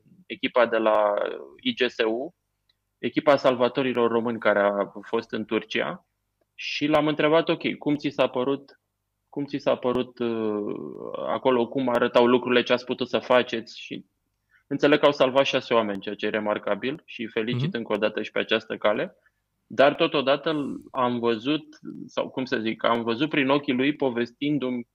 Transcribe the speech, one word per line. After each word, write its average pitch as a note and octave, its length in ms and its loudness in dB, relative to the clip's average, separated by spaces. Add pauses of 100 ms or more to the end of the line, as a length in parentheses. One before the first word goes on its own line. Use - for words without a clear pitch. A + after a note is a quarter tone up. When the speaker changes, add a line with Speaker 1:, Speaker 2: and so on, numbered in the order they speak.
(260)
Speaker 1:
echipa A#2 400 0
de A2+ 120 0
la G#2+ 360 2 (480)
I B2+ 120 -4
G A#2+ 160 0
S - 160 -8
U, A#2+ 300 -4 (640)
echipa C#3 380 2
salvatorilor B2 760 2
români A#2 280 -2
care G#2 200 4
a G2+ 320 2 (100)
fost - 300 -6
în A2 140 -6
Turcia. A#2 600 -4 (500)
Și - 320 -6
l-am D3+ 200 2
întrebat, D#3 420 2
„Ok, D#3 280 -2
cum D3 180 -2
ți C#3+ 140 -4
s-a C3 180 2
părut, C3+ 520 -4 (500)
cum C#3+ 160 -8
ți C#3 120 -6
s-a C3 180 0
părut, B2 440 -2
uh, A2 540 -2 (540)
acolo, A#2+ 400 2
cum C3 220 -2
arătau A#2+ 360 4
lucrurile, A#2+ 380 4
ce B2+ 100 0
ați A#2+ 120 0
putut B2 240 -4
să A#2+ 100 0
faceți?” A#2+ 600 0
Și - 240 -14 (640)
înțeleg D3 320 4
că - 60 4
au C#3+ 60 6
salvat C3+ 340 2
șase B2+ 280 -2
oameni, G#2 280 2
ceea G#2 140 -8
ce G#2 100 -6
e G#2+ 40 -2
remarcabil G#2+ 760 -2
și - 160 -14
îi A2+ 60 -6
felicit B2 400 -2
Speaker 2:
Mhm. A#2+ 100 -6
Speaker 1:
încă A2+ 160 -4
o G#2 40 0
dată G#2+ 240 0
și G#2+ 100 -10
pe - 80 -2
această G#2+ 380 -2
cale. A#2 380 -2 (520)
Dar C#3 280 4
totodată D3 560 0
l-, C#3+ 240 -4 (160)
am B2 280 0
văzut, A#2 600 -2 (260)
sau - 240 -6
cum C3 160 -6
să B2 120 -2
zic, A2 260 -4
am A#2 200 0
văzut A#2 260 -2
prin C#3+ 200 0
ochii C#3+ 240 0
lui C3+ 220 0
povestindu-mi B2+ 1000 -4